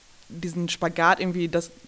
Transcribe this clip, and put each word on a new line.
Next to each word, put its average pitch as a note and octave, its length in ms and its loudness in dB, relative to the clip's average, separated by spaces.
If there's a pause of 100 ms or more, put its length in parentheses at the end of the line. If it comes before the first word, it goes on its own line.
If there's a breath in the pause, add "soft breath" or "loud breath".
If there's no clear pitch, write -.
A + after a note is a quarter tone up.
(280)
diesen E3+ 400 -6
Spagat E3+ 520 2
irgendwie, F3 280 0
das E3+ 220 -2 (180)